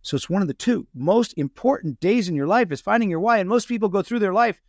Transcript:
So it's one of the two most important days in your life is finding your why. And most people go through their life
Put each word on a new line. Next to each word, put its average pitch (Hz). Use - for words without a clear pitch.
So -
it's -
one 190
of 170
the 135
two -
most 190
important 160
days 190
in 165
your 139
life 202
is 139
finding 214
your 165
why. 226
And 185
most 233
people 220
go 180
through 240
their 190
life 226